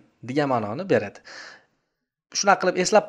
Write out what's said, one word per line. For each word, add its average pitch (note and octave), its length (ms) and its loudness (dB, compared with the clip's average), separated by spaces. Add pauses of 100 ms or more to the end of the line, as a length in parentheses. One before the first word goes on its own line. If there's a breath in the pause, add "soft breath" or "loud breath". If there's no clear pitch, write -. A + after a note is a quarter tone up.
(300)
degan C#3+ 240 0
ma'noni A2+ 300 -4 (100)
beradi. G2+ 260 0 (1200 loud breath)
Shunaqa G3 220 2
qilib F3+ 220 0
eslab G3+ 260 4